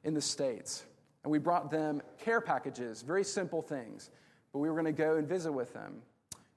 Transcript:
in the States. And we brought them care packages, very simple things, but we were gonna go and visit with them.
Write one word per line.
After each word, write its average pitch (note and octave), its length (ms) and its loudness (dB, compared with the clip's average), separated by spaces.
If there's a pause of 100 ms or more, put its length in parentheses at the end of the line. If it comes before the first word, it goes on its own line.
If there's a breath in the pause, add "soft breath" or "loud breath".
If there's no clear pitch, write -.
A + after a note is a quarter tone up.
in D#3 100 0
the D3+ 80 2
States. - 640 -2 (380)
And D3+ 80 0
we D3+ 80 6
brought D3+ 320 2
them D3+ 320 0 (160)
care A3+ 220 4
packages, B2 600 -2
very F3 220 2
simple E3+ 400 -2
things, - 480 -8 (420 soft breath)
but C#3 60 -2
we D3+ 100 2
were D#3 60 0
gonna D#3+ 160 2
go D#3 240 4
and D3+ 120 2
visit E3 240 0
with B2+ 220 -4
them. G#2+ 300 -12 (540 loud breath)